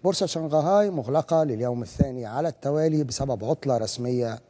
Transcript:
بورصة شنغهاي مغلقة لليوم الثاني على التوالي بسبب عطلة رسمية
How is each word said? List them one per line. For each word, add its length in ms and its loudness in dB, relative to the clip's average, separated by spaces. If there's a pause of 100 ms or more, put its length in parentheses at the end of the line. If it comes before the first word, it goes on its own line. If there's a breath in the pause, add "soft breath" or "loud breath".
بورصة 220 2
شنغهاي 640 2
مغلقة 540 0
لليوم 380 -2
الثاني 440 0
على 220 -2
التوالي 560 0
بسبب 400 -4
عطلة 340 0
رسمية 600 -2 (120)